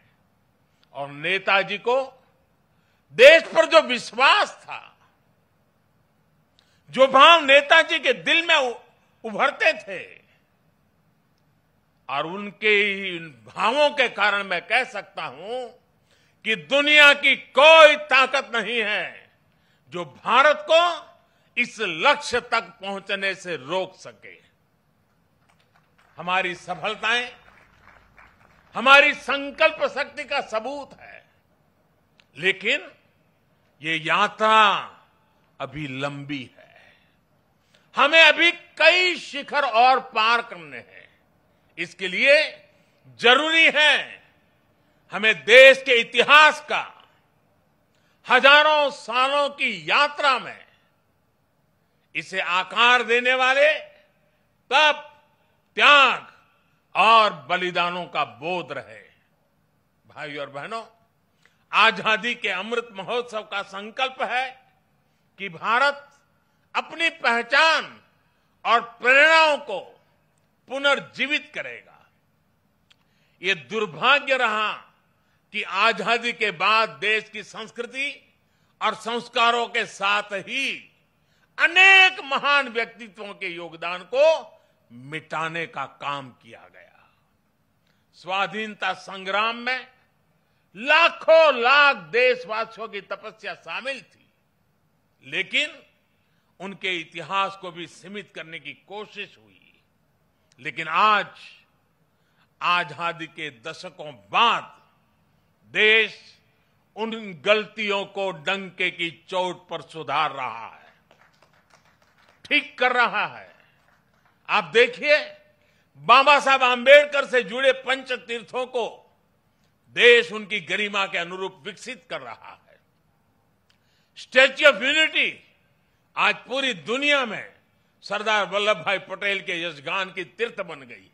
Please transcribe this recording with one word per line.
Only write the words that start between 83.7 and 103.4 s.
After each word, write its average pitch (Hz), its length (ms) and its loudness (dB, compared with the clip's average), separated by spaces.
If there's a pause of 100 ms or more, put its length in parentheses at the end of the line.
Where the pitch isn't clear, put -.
को 277 560 0 (340)
मिटाने 156 720 -10
का 139 200 -12
काम 135 440 -12
किया 101 420 -20
गया। - 380 -20 (1040)
स्वाधीनता 190 800 -6
संग्राम 196 600 -6
में 240 320 -8 (880)
लाखों 320 800 2
लाख 269 420 4
देशवासियों 220 920 -4
की 196 120 -12
तपस्या 196 540 -14
शामिल 202 480 -12
थी, - 300 -20 (920)
लेकिन 214 580 -6 (800)
उनके 185 400 -8
इतिहास 170 600 -8
को 180 100 -14
भी 165 160 -14
सीमित 190 480 -18
करने 160 240 -16
की 143 140 -20
कोशिश 196 640 -18
हुई। 92 440 -20 (800)
लेकिन 156 280 -10
आज, 196 380 0 (1400)
आजादी 165 640 -4
के 156 240 -14